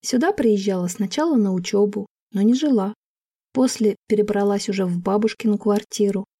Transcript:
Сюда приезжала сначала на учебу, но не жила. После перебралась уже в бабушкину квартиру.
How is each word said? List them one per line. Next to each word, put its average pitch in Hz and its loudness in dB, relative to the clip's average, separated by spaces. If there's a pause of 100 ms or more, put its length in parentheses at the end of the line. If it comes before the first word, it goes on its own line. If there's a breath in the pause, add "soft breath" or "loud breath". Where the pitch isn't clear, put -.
Сюда 302 0
приезжала 196 0
сначала 269 -2
на 202 2
учебу, 202 -2 (260)
но 196 0
не 220 4
жила. 247 0 (600)
После 233 0 (120)
перебралась 202 0
уже 190 -2
в 175 -2
бабушкину 208 0
квартиру. 202 -2 (140)